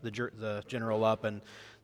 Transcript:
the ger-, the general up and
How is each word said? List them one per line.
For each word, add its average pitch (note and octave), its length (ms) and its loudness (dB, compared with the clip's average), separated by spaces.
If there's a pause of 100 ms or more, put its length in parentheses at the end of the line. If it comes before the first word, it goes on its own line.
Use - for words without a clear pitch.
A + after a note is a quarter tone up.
the A2+ 80 -4
ger-, A#2+ 280 -4
the G#2+ 280 -4
general A2+ 360 2
up A2 220 4
and G#2 160 -2 (440)